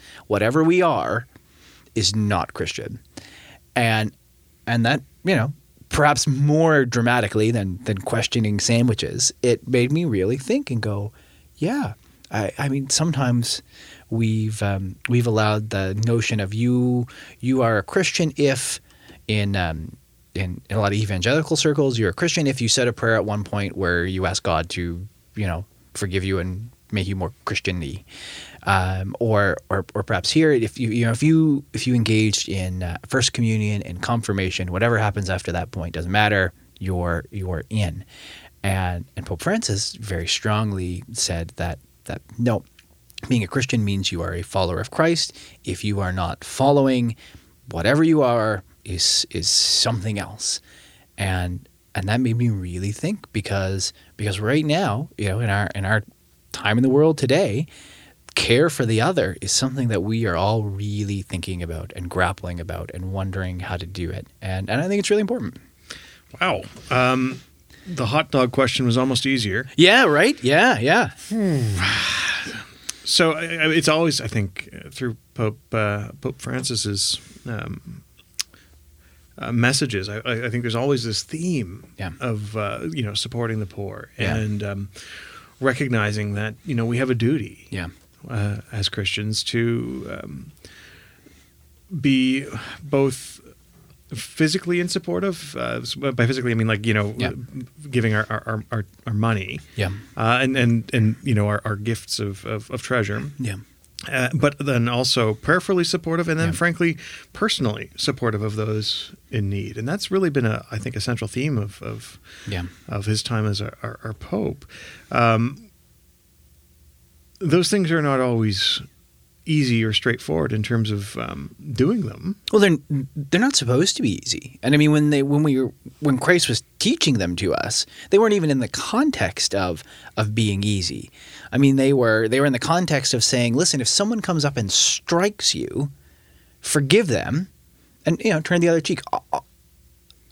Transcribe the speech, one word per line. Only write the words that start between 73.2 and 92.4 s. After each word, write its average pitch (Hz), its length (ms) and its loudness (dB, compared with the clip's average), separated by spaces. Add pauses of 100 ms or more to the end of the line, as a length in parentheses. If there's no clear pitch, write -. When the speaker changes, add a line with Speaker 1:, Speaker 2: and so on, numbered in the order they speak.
Speaker 2:
I, 160 100 -4
I, 165 260 0
it's 156 200 4
always, 156 320 4
I 113 80 -6
think, 98 440 -4
uh, - 180 -16
through 120 260 -6 (180)
Pope, 110 240 -2 (140)
uh, 104 380 0 (100)
Pope 135 200 -8
Francis's, 123 800 -2 (260)
um, - 560 -10 (1300)
uh, - 160 -8
messages, 120 560 0
I, 104 100 -8
I, 120 280 -4
I 110 40 -4
think 120 120 -2
there's 117 140 -4
always 127 280 0
this 110 180 -4
theme 156 640 -6 (140)
Speaker 1:
Yeah. 87 220 -8
Speaker 2:
of, 107 360 -6
uh, 90 360 -4
you 143 100 -4
know, 104 120 -4
supporting 117 460 -4
the 101 60 -4
poor. 101 520 -12
Speaker 1:
Yeah. 117 180 -2
Speaker 2:
And, 107 260 -4
um, 101 260 -6 (720)
recognizing 110 720 0
that, 107 200 -4 (100)
you 151 100 -4
know, 117 120 0
we 120 120 0
have 131 120 0
a 127 40 2
duty, 120 560 -2
Speaker 1:
Yeah. 87 180 -6 (400)
Speaker 2:
uh, 104 300 -2 (140)
as 101 160 -2
Christians 104 560 -4
to, 117 800 -4
um, 67 300 -14 (1500)
be 131 460 2 (360)